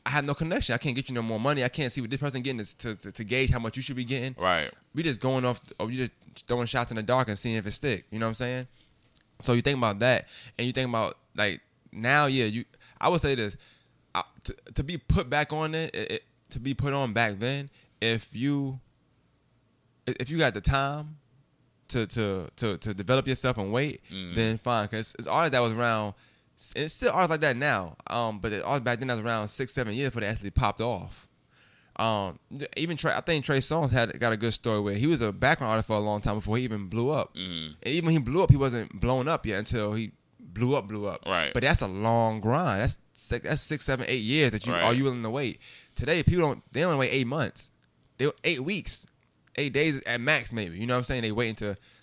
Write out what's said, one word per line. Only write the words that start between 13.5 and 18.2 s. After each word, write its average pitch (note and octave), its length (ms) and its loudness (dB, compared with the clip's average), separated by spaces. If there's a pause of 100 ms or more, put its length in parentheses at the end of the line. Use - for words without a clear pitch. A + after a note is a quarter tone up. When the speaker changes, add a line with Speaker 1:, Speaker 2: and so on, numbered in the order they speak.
Speaker 1:
I, F2+ 80 -2 (220)
to, - 120 -10 (200)
to D3 80 0
be E3 140 -6
put D#3+ 320 2
back D3 240 2
on D#3 200 0
it, D#3+ 220 -4
it, - 160 -4
it, - 120 -4 (280)
to - 80 -8
be C3 160 -2
put C#3+ 180 0
on C3+ 200 0
back G#2+ 260 0
then, C#3 300 -2 (320)
if A2+ 320 0